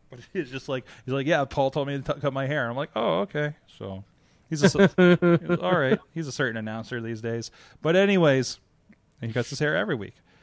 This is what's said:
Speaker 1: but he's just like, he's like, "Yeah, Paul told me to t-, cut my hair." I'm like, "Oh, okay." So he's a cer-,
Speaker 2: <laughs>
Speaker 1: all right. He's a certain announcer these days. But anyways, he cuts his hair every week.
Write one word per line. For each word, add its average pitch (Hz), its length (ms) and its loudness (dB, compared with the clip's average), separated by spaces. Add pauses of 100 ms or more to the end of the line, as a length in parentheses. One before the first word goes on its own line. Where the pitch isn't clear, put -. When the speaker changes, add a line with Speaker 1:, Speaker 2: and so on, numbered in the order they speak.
(100)
Speaker 1:
but 123 100 -20 (120)
he's 156 180 -6
just 135 180 -12
like, 127 160 -6 (220)
he's 123 80 -4
like, 139 120 -2
"Yeah, 151 200 2
Paul 135 240 0
told 143 180 -2
me 143 120 -4
to 143 140 -4
t-, 143 60 -16
cut 139 140 -2
my 135 120 -4
hair." 135 220 -2
I'm 120 80 -6
like, 147 180 -6
"Oh, 196 260 0
okay." 151 340 -4 (240)
So 98 260 -10 (460)
he's 151 120 -4
a 190 60 8
cer-, 175 300 4
Speaker 2:
<laughs> 175 640 4
Speaker 1:
all 180 160 0
right. 139 200 2 (140)
He's 160 160 -8
a 123 40 -8
certain 117 260 -2
announcer 110 420 -8
these 113 220 -8
days. 117 280 -6 (300)
But 165 160 2
anyways, 170 640 4 (600)
he 113 100 -8
cuts 120 180 -2
his 135 80 -8
hair 151 180 0
every 190 180 -2
week. 104 200 -8 (280)